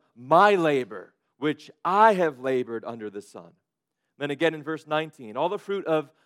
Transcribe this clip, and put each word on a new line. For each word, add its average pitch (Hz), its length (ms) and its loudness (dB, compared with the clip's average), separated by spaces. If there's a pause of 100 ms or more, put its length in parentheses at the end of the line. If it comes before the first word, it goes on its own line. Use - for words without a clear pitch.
(140)
my 165 420 4
labor, 127 580 -2 (240)
which 147 340 -6 (140)
I 208 300 6
have 156 260 0
labored 120 420 -2
under 113 260 -10
the 101 120 -12
sun." 87 320 -20 (640)
Then 143 140 -4
again 156 220 0
in 151 100 -12
verse 151 220 -8
nineteen, 151 520 -6
"All 151 100 -2
the 196 100 -4
fruit 196 280 -6
of 156 260 -2 (140)